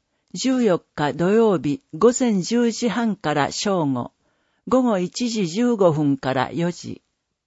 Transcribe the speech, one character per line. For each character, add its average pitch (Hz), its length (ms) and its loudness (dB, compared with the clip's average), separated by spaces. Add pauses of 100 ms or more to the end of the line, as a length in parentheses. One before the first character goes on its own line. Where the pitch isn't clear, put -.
(320)
十 247 300 0
四 185 160 4 (160)
日 147 180 -2
土 170 180 0
曜 214 280 4
日、 139 240 -4 (100)
午 214 260 4
前 226 220 0
十 233 300 0
時 233 180 -4
半 220 260 -2
か 151 200 -4
ら 143 180 -2
正 190 320 -2
午。 127 280 -4 (540)
午 247 160 2
後 226 160 2
一 180 300 -4
時 220 180 -2
十 233 280 0
五 190 180 4
分 143 240 0
か 135 160 -4
ら 127 180 -2
四 170 220 -4
時。 - 300 -16 (440)